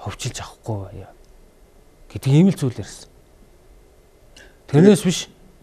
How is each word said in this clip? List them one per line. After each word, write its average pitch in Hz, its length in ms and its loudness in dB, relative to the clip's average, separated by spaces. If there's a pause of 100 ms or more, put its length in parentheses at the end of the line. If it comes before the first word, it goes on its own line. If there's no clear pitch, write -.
ховчилж - 400 -12
авахгүй - 340 -12 (140)
байя 95 180 -18 (1000)
гэдэг 131 240 -4
ийм 180 160 6
л - 80 -6
зүйл 131 240 -4
ярьсан. - 240 -18 (1600)
Тэрнээс 175 400 4
биш, - 220 -4 (340)